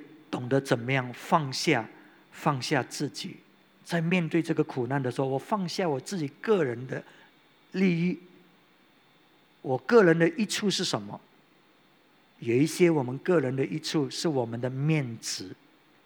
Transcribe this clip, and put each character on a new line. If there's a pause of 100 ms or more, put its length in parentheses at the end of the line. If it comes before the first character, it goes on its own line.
(300)
懂
得
怎
么
样
放
下， (460)
放
下
自
己。 (480)
在
面
对
这
个
苦
难
的
时
候，
我
放
下
我
自
己 (120)
个
人
的 (720)
利
益， (1400)
我
个
人
的
益
处
是
什
么？ (1160)
有
一
些
我
们
个
人
的
益
处
是
我
们
的
面
子， (520)